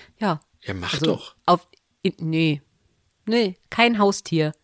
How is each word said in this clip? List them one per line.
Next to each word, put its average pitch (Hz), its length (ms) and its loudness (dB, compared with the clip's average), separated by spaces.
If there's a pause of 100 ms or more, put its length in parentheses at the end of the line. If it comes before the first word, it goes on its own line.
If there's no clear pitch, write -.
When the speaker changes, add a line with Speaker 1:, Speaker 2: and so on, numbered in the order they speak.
(180)
Speaker 1:
ja. 180 220 -2 (220)
Speaker 2:
Ja, 98 120 -8
mach 90 200 -8
Speaker 1:
Also 151 120 -2
Speaker 2:
doch. - 380 -2
Speaker 1:
auf, 175 240 2 (340)
in, 180 160 -2
nee. 160 440 0 (680)
Nee, 220 280 0 (140)
kein 233 280 2
Haustier. 165 540 0 (100)